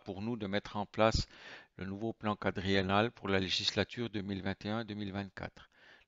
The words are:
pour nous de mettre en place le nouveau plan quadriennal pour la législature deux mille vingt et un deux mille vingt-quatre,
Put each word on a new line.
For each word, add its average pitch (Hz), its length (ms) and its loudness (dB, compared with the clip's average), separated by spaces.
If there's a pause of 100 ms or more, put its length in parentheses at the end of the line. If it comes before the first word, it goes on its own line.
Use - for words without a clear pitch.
pour 98 180 -6
nous 117 140 -2
de 104 100 -4
mettre 101 300 -2
en 104 100 -2
place 110 400 4 (540)
le 92 60 -6
nouveau 104 260 -4
plan 104 240 -2
quadriennal 98 760 2
pour - 160 -10
la 98 140 4
législature 98 720 0
deux 104 100 -4
mille 95 220 -4
vingt 95 240 -4
et - 20 -2
un 113 160 -2
deux 104 100 -8
mille 101 180 -6
vingt-quatre, 95 580 -8 (380)